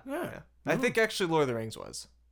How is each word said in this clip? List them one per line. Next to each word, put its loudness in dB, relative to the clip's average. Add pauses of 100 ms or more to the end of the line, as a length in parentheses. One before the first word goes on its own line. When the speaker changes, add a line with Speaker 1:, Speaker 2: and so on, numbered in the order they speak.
Speaker 1:
"Yeah, -4
Speaker 2:
yeah. -8 (260)
I 2
Speaker 1:
mm." 0
Speaker 2:
think 2
actually 2
Lord 4
of 4
the 0
Rings -6
was. -12 (260)